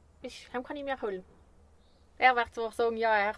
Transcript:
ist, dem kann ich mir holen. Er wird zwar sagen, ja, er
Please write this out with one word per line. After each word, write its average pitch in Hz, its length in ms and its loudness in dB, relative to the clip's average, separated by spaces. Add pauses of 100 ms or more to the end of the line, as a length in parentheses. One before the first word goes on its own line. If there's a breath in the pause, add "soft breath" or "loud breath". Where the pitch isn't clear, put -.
(220)
ist, - 320 -14
dem 247 100 -6
kann 302 120 -12
ich 285 80 -8
mir 277 180 -6
holen. 190 220 -6 (920)
Er 254 180 6
wird 233 180 0
zwar 226 200 -6
sagen, 233 240 0
ja, 220 180 2
er 208 220 2